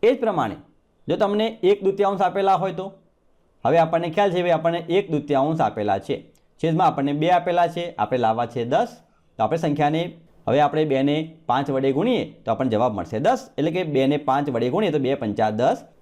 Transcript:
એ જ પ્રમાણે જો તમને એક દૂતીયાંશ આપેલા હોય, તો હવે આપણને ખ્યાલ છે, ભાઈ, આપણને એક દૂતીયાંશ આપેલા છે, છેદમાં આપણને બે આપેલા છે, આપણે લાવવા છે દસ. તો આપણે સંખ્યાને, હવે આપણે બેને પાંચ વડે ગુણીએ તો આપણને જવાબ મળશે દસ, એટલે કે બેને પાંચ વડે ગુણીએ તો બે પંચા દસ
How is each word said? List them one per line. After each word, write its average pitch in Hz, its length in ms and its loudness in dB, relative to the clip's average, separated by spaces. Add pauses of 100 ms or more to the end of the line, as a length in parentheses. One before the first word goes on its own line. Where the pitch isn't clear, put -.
એ 220 80 6
જ 269 120 2
પ્રમાણે 151 340 -2 (520)
જો 160 140 0
તમને 208 240 2 (240)
એક 202 160 4
દૂતીયાંશ 196 400 0
આપેલા 190 360 2
હોય, 185 180 -4
તો 190 60 -8 (760)
હવે 147 200 4
આપણને 170 300 -2
ખ્યાલ 202 200 2
છે, 180 80 0
ભાઈ, 175 160 2
આપણને 170 220 -2 (180)
એક 196 60 0 (100)
દૂતીયાંશ 143 520 0
આપેલા 104 400 -2
છે, 139 100 -4 (440)
છેદમાં 165 280 2
આપણને 143 240 -2 (100)
બે 165 80 2
આપેલા 175 440 2
છે, 175 100 -4 (180)
આપણે - 220 -2
લાવવા 113 300 0
છે 123 80 -4 (120)
દસ. 226 160 2 (480)
તો - 60 -2
આપણે 170 200 0
સંખ્યાને, 151 380 0 (440)
હવે 127 140 2
આપણે 147 320 2
બેને 139 240 2 (320)
પાંચ 131 260 0
વડે 135 220 0
ગુણીએ 196 260 0 (200)
તો - 100 -8
આપણને 123 220 -2
જવાબ 113 240 2
મળશે 90 280 -6
દસ, 247 140 2 (180)
એટલે 151 160 0
કે 185 80 -2 (120)
બેને 135 220 2 (120)
પાંચ 143 260 0
વડે 120 200 0
ગુણીએ 196 200 0
તો 151 100 0
બે 127 60 0 (100)
પંચા 107 300 0 (100)
દસ 175 240 2 (180)